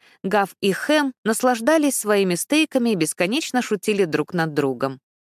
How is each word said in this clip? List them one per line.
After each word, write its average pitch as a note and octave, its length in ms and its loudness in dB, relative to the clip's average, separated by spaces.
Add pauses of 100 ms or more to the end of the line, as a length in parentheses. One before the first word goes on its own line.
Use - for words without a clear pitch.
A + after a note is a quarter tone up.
(240)
Гав G3 380 0
и G3 100 2
Хэм C#4+ 420 0 (100)
наслаждались B3+ 720 2
своими G3 400 0
стейками C4+ 560 0
и G#3 40 2
бесконечно G3 640 -2
шутили G3+ 440 -2
друг D3+ 280 -2
над D#3+ 200 -2
другом. C3+ 460 -2 (340)